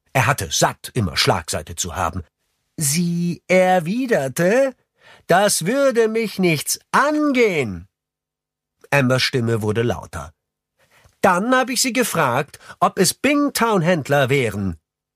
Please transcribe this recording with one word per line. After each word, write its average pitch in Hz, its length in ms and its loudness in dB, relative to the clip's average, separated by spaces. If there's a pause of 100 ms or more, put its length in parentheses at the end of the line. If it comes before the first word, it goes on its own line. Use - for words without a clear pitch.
(120)
Er 123 140 0
hatte - 240 -2
satt, - 440 -2
immer 95 220 -2
Schlagseite 90 600 -2
zu 85 180 -8
haben. 90 300 -4 (520)
Sie 170 680 -2
erwiderte, 185 1300 0 (540)
„Das 185 380 2
würde 240 420 2
mich 220 320 -4
nichts 165 400 0 (100)
angehen.“ 226 960 0 (1040)
Ambers 131 320 2
Stimme 117 400 -2
wurde 107 200 0
lauter. 82 500 -6 (880)
„Dann 202 360 2
hab 254 140 0
ich 240 100 -2
sie 247 140 -2
gefragt, 151 640 -2 (220)
ob - 180 0
es 185 160 2
Bingtown-Händler 190 1120 0
wären. 104 480 -2 (400)